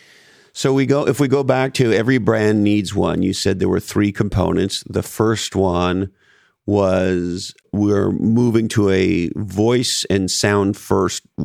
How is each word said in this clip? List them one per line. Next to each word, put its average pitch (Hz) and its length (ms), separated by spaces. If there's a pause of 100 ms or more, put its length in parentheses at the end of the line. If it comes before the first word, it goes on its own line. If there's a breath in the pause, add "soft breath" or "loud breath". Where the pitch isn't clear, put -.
(520 soft breath)
So 135 220
we 135 100
go, 139 220
if 139 140
we 139 80
go 135 160
back 131 300
to 117 180
every 113 260
brand 107 460
needs 104 300
one, 87 280
you 95 100
said 95 280
there 95 80
were 92 120
three 101 320
components. 95 760
The 95 160
first - 520
one 92 560 (560 soft breath)
was 92 880 (180)
we're 101 380
moving 113 580
to 101 220
a 92 440
voice 107 760
and 95 200
sound 101 460
first - 460 (220)